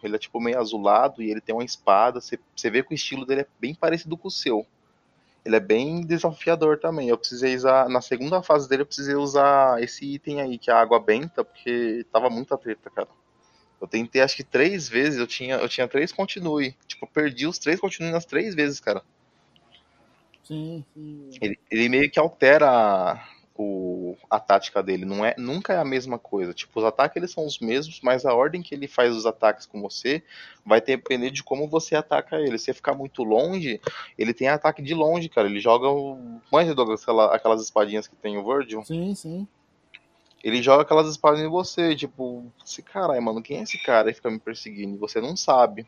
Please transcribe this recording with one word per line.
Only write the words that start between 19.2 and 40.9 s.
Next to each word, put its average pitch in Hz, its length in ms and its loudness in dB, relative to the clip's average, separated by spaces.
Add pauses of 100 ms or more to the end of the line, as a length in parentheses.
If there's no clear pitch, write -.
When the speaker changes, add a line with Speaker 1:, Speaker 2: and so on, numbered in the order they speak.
Speaker 2:
Sim, 156 500 -12
sim. 147 380 -18 (100)
Speaker 1:
Ele, 101 180 -6 (120)
ele 117 180 2
meio 139 220 2
que - 80 -4
altera 131 1040 6 (320)
o, 92 600 -6 (120)
a 107 120 0
tática 98 420 2
dele. 92 220 -4
Não 98 200 -4
é, 113 140 0
nunca 143 340 -6
é 180 60 0
a 156 60 0
mesma 131 340 -4
coisa. 92 340 -6
Tipo, - 280 -10
os 110 40 0
ataques 131 320 0
eles 175 140 -6
são 156 160 -8
os 143 140 -10
mesmos, 135 420 -4
mas 127 240 0
a 127 80 2
ordem 156 260 0
que 160 140 -14
ele 139 140 -10
faz 120 260 2
os 110 120 -4
ataques 110 380 0
com - 160 -14
você 127 420 -6 (440)
vai 110 140 6
depender 127 500 -2
de 139 140 -10
como 147 240 -4
você 156 260 -2
ataca 151 460 -2
ele. 127 180 -2
Se - 80 -14
você 131 80 -4
ficar - 200 -2
muito 135 280 -8
longe, 127 580 0 (380)
ele 113 160 -2
tem 131 140 0
ataque 151 340 0
de 139 120 -6
longe, 165 340 0
cara. 110 200 2
Ele 101 120 -4
joga 120 280 4
o, 135 520 -6 (120)
manja, 160 220 4
Douglas, 113 280 0
aquela, 110 320 4
aquelas 110 280 2
espadinhas 107 460 -2
que - 80 -20
tem 104 200 -8
o 101 80 -6
Virgil? 113 400 -4
Speaker 2:
Sim, 175 300 -6
sim. 180 320 -12 (960)
Speaker 1:
Ele 120 200 -2
joga 135 200 8
aquelas 156 240 4